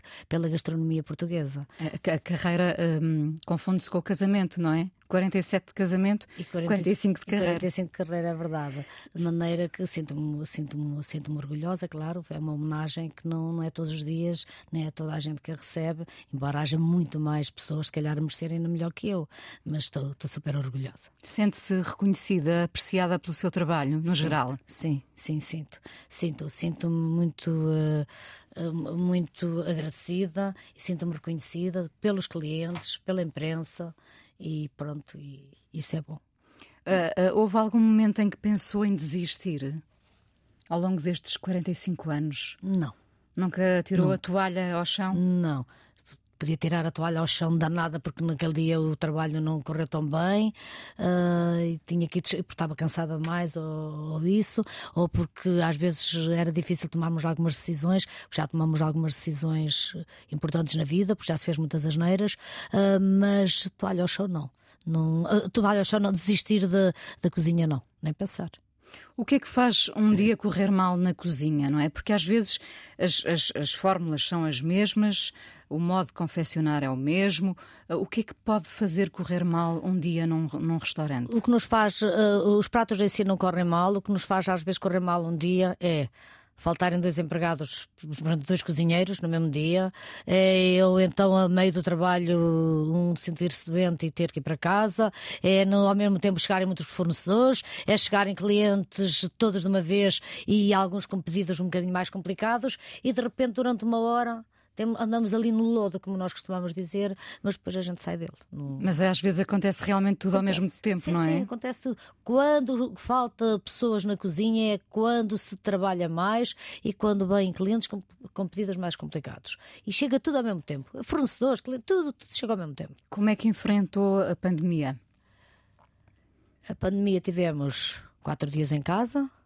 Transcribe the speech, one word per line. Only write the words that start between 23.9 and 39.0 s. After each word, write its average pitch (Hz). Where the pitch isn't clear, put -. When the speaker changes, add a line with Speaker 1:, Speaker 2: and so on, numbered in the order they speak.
Speaker 2:
no 160
Speaker 1:
Sinto, 175
Speaker 2:
geral? 143
Speaker 1:
sim, 147
sim, 156
sinto. -
Sinto, 151
sinto-me 170
muito, 165
eh, 151
eh, 170
muito 170
agradecida 175
e -
sinto-me 175
reconhecida 170
pelos 202
clientes, 160
pela 185
imprensa 160
e 156
pronto, 147
e 139
isso 160
é 160
bom. 156
Speaker 2:
Ah, 180
ah, 185
houve 214
algum 220
momento 220
em 208
que -
pensou 208
em 202
desistir 156